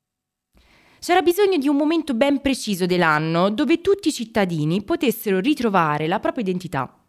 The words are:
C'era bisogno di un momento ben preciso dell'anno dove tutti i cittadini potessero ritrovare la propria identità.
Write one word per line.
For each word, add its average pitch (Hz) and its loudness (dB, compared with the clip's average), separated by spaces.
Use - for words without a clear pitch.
C'era 359 0
bisogno 370 2
di 269 0
un 294 2
momento 302 0
ben 277 2
preciso 208 -2
dell'anno 170 2
dove 302 0
tutti 392 0
i 294 -2
cittadini 180 -2
potessero 220 -2
ritrovare 185 0
la 196 -2
propria 311 -4
identità. 160 -6